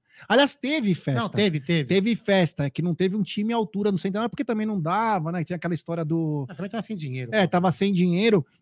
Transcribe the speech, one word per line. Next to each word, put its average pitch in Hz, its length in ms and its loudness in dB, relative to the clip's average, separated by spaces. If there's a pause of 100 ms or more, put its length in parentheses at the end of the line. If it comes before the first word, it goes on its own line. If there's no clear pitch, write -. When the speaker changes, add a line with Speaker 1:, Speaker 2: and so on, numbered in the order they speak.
(300)
Speaker 1:
Aliás, 269 240 4
teve 247 400 0
festa. 135 280 -2
Speaker 2:
Não, 208 60 0
teve, 185 320 2
teve. 151 300 0
Speaker 1:
Teve 196 260 2
festa, 170 540 2
que 156 140 -4
não 175 100 0
teve 185 220 0
um 208 80 0
time 208 280 -4
à 233 40 -2
altura 208 360 0
no 185 60 2
Centenário, 208 320 -2
porque 277 160 -6
também 214 200 -2
não 214 140 -2
dava, 180 520 0
né? 175 120 -2
Tinha 180 140 -6
aquela 170 160 -4
história 165 320 -4
do 151 420 -2
Speaker 2:
Ah, 185 60 -14
também 190 160 -8
tava 220 140 -6
sem 220 120 -10
dinheiro, 127 380 -8
Speaker 1:
É, 214 80 4
Speaker 2:
pô. 175 100 2
Speaker 1:
tava 180 200 2
sem 202 200 0
dinheiro, 180 540 2 (160)